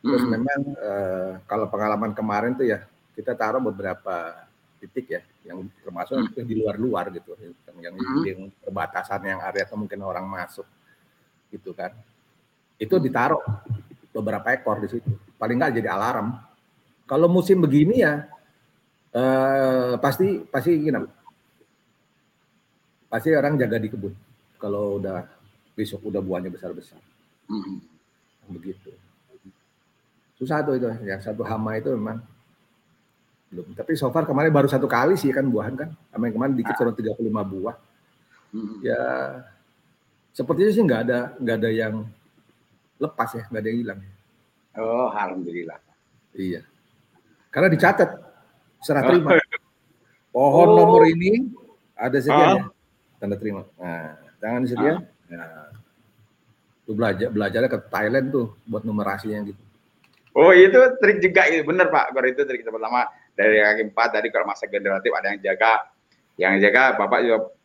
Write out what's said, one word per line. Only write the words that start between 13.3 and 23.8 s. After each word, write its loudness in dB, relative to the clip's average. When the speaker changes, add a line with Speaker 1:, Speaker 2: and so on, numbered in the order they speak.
Speaker 1:
beberapa -4
ekor -4
di -6
situ. -8
Paling -2
nggak 0
jadi -2
alarm. -4
Kalau 2
musim 4
begini 4
ya, 0
eh, 2
pasti, 0
pasti 0
gini, 0
pasti -4
orang 2
jaga 0
di -4